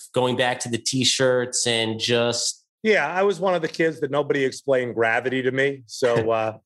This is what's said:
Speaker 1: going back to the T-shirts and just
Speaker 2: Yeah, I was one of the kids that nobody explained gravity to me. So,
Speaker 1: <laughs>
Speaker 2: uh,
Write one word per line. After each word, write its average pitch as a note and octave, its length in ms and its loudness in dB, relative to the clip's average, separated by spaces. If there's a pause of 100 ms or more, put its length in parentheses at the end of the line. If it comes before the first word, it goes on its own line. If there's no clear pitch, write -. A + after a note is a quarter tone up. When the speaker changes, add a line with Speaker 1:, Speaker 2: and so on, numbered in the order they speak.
(140)
Speaker 1:
going B2+ 220 0
back B2 260 0
to A#2+ 80 -8
the A#2 100 -4
T-shirts B2+ 880 0
and A2+ 320 0
just A#2+ 680 -2 (160)
Speaker 2:
Yeah, F#3 260 2
I F3+ 160 -2
was G3 160 0
one F#3 140 0
of E3+ 80 0
the D#3+ 60 -4
kids D#3+ 320 0
that C#3+ 120 -2
nobody C#3+ 320 0
explained B2+ 520 0
gravity A#2+ 460 2
to B2+ 100 0
me. C3+ 340 0
So, A#2 460 0
Speaker 1:
<laughs> A2+ 80 2
Speaker 2:
uh, A2 260 -2